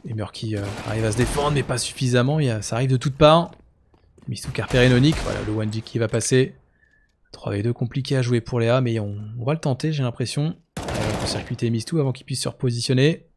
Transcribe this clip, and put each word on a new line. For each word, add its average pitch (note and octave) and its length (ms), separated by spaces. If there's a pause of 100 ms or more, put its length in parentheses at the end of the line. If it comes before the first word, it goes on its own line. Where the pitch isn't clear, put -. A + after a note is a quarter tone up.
Et A#2+ 80
Murky, G#2+ 420
euh, G2+ 80 (220)
arrive A2 180
à A2 80
se G#2+ 60
défendre, C#3+ 320
mais C#3 120
pas B2+ 140
suffisamment. B2+ 640
Il C#3+ 60
y A#2+ 40
a, G#2+ 120
ça - 140
arrive C3 120
de C3 80
toutes C3 220
parts. E3 320 (760)
Mistou - 260
qui A2 100
a - 20
repéré B2+ 240
Nonic. C3 280
Voilà, G#2 260
le G#2+ 100
one G#2+ 160
D A2 140
qui - 160
va A2+ 100
passer. B2+ 460 (760)
Trois - 220
V G2+ 100
deux A#2+ 120
compliqué C3 420
à C3 60
jouer A#2+ 180
pour A#2+ 180
les A#2 100
A, B2+ 120
mais A#2 200
on, G#2 180 (200)
on A2+ 60
va C#3 80
le D#3+ 80
tenter, D3+ 320
j'ai C#3+ 100
l'impression. C#3 540 (220)
Euh, - 40 (320)
on - 40
va - 80
circuiter A#2 420
Mistou A#2 300
avant C3 140
qu'il - 120
puisse C3 160
se - 80
repositionner. B2+ 760 (100)